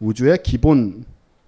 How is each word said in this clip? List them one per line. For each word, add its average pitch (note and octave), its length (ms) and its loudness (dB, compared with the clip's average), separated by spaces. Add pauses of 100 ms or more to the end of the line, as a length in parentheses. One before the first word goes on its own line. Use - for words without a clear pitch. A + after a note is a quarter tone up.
우주의 B2 420 0
기본 A#2+ 640 0 (440)